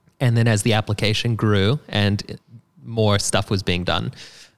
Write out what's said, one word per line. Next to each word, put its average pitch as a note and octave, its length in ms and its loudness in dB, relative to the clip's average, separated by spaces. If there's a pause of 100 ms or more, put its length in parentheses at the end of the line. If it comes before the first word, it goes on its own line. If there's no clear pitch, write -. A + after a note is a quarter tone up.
(200)
And A#2+ 160 2
then A#2 120 4
as G#2+ 160 2
the A2+ 100 2
application G#2+ 640 0
grew G#2 440 2 (100)
and G2+ 500 -2 (440)
more A2 360 0
stuff - 320 -2
was F#2+ 100 -2
being F2+ 220 -2
done, F2 280 -4 (460)